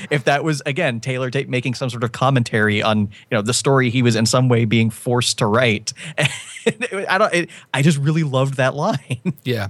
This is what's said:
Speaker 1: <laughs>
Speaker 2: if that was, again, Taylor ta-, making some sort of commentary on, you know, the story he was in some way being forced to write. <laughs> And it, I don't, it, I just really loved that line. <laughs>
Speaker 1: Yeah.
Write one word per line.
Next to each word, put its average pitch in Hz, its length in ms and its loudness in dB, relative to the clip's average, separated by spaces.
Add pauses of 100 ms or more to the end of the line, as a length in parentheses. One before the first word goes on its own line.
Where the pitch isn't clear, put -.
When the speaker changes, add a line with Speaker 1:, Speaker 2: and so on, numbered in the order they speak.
Speaker 1:
<laughs> - 80 -14
Speaker 2:
if 147 140 -2
that 143 200 2
was, 151 220 -2
again, 139 340 -2
Taylor 127 300 -4
ta-, 135 180 -4
making 127 260 -2
some - 160 -4
sort 117 140 -6
of 117 80 -4
commentary 113 720 2
on, 107 200 2
you 101 60 0 (220)
know, 110 120 2
the 113 120 -2
story 135 360 2
he 127 120 2
was 120 140 4
in 113 100 2
some 127 220 4
way 117 160 4
being 113 260 2
forced - 480 -2
to 123 80 2
write. 110 460 2 (260)
<laughs> 151 100 0 (360)
And - 160 -2 (120)
it, 196 180 -6
I 190 80 2
don't, 202 160 2
it, 170 160 -2 (240)
I 139 80 0
just 151 160 4
really 156 240 0
loved 135 320 0
that 131 200 0
line. 151 500 -4
<laughs> - 200 -6
Speaker 1:
Yeah. 101 260 -4